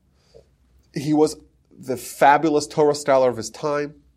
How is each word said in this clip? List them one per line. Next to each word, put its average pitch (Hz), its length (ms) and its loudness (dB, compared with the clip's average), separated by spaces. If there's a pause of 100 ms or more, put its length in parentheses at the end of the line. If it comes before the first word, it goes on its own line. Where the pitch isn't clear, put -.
(920)
He 151 200 -4
was 151 240 2 (340)
the 131 240 -10
fabulous 147 720 2
Torah 147 280 0
scholar 131 340 2
of 113 80 -4
his 110 120 -10
time, 147 460 -6 (220)